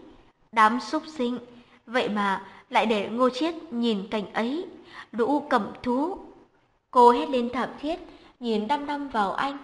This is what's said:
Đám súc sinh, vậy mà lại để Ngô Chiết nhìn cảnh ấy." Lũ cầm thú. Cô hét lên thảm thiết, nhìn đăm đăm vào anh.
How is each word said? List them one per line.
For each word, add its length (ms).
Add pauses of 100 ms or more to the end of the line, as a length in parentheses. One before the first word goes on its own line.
(520)
Đám 280
súc 280
sinh, 320 (460)
vậy 240
mà 360 (240)
lại 160
để 240
Ngô 200
Chiết 260 (160)
nhìn 400
cảnh 220
ấy." 320 (520)
Lũ 320
cầm 220 (120)
thú. 340 (760)
Cô 200
hét 180
lên 240
thảm 160 (120)
thiết, 180 (400)
nhìn 280
đăm 180
đăm 220
vào 260
anh. 300